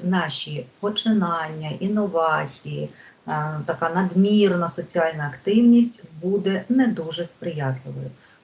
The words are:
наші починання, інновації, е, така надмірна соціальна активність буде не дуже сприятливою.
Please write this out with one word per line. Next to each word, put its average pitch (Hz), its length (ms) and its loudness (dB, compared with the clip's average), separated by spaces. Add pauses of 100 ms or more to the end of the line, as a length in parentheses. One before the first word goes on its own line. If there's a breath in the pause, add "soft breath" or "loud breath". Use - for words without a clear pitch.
наші 156 640 -4 (140)
починання, 170 920 -2 (100)
інновації, 160 1080 -2 (400 loud breath)
е, 156 380 -4
така 165 280 -2
надмірна 185 760 4
соціальна 160 640 -2
активність 240 680 4 (200)
буде 190 460 0
не 254 180 2
дуже 170 400 -4
сприятливою. 139 840 -6 (340 soft breath)